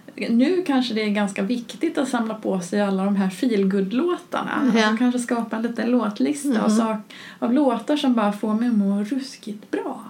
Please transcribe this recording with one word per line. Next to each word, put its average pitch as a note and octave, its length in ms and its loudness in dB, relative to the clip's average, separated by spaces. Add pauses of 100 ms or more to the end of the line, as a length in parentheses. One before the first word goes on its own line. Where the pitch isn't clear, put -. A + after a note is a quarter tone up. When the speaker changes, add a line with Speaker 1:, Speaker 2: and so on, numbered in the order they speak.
(300)
Speaker 1:
nu C#4+ 360 4
kanske B3 280 0
det A3 80 0
är G#3+ 60 0
ganska G3+ 340 0
viktigt B3 560 -4
att C4 100 0
samla A3+ 260 -2
på F#3+ 260 -2
sig G3+ 200 -2
alla F#3+ 240 0
de G3+ 120 2
här F#3+ 140 2
feelgood-låtarna. A3 1400 0
Speaker 2:
Ja. A3 120 6
Speaker 1:
Alltså A3 120 2
kanske B3 220 2
skapa A#3 360 -2
en A3+ 60 -4
liten A#3 280 -2
låtlista B3 580 0
Speaker 2:
Mm. A3 140 2
Speaker 1:
av G#3 60 2
sak, A3 300 2 (400)
av A#3 140 0
låtar C4 440 2
som C4+ 180 2
bara G#3 180 2
får G#3+ 220 -2
mig A#3+ 140 0
att A#3 60 2
må G3+ 280 2
ruskigt G#3+ 680 -8
bra. F4+ 400 -6